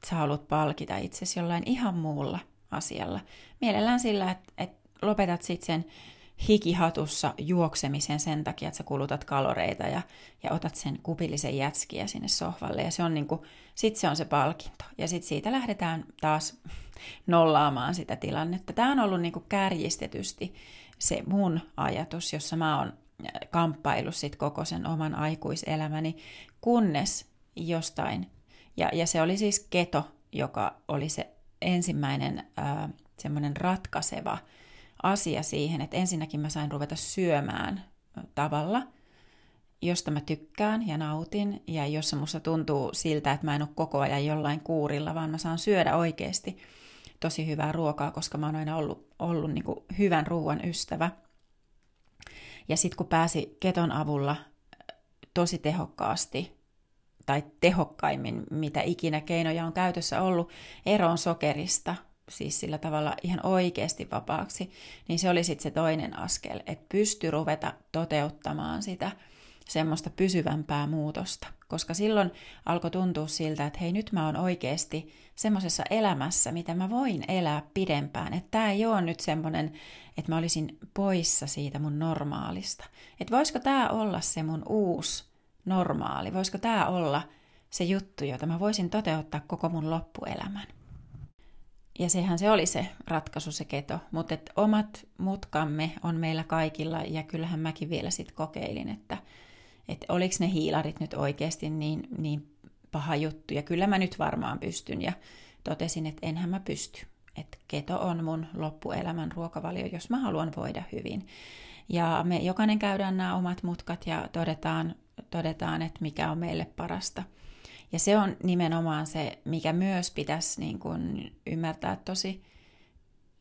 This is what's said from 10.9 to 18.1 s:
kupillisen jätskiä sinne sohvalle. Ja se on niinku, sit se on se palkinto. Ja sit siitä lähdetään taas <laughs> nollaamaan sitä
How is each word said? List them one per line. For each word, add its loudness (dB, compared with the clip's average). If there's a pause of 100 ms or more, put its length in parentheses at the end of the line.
kupillisen -2
jätskiä -2
sinne -6
sohvalle. -2
Ja -2
se 0
on 2
niinku, -2 (300)
sit 2
se 2
on 2
se -2
palkinto. 0 (120)
Ja -2
sit -2
siitä -2
lähdetään -2 (160)
taas 2 (320)
<laughs> -18
nollaamaan 6
sitä -4